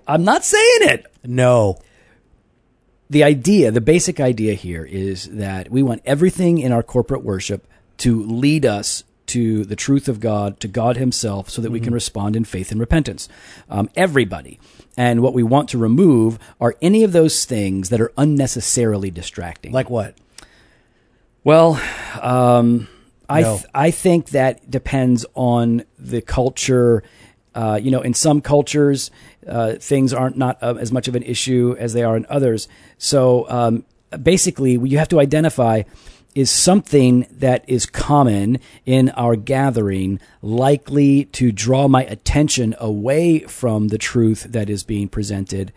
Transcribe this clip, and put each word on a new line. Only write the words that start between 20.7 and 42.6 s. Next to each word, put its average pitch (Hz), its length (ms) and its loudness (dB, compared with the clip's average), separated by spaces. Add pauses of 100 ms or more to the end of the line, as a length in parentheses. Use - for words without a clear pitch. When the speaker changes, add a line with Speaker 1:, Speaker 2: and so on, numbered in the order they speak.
Speaker 1:
Well, 160 360 4 (400)
um, 120 680 2 (400)
I 147 140 2
Speaker 2:
No. 110 140 0
Speaker 1:
th-, - 180 -10
I 147 160 2
think 170 400 0
that 131 400 -2
depends 127 540 0 (100)
on 120 500 0 (140)
the 123 240 -8
culture. 123 800 0 (520)
Uh, 107 280 -2
you 131 80 -2
know, 131 100 0
in 120 140 -2
some 147 260 2
cultures, 143 680 0 (360)
uh, 113 280 -4
things 135 400 0
aren't 127 240 -2
not, 127 240 -4
uh, 120 160 -2
as 113 140 -6
much 127 160 -4
of 123 60 -8
an 120 80 -2
issue 123 560 -2
as 117 140 -6
they 120 100 0
are 113 140 0
in 110 140 -4
others. 131 360 0 (320)
So, 127 520 2
um, 117 340 0 (380)
basically, 151 500 2
you 131 260 0
have 156 100 0
to 165 120 4
identify 135 600 2 (520)
is 135 160 0
something 131 800 2
that 127 380 -2
is 127 180 -2
common 123 720 0 (280)
in 131 240 4
our 120 260 0
gathering 107 840 -2 (200)
likely 139 840 2
to 120 260 -2
draw 131 360 0
my 131 160 4
attention 120 760 -2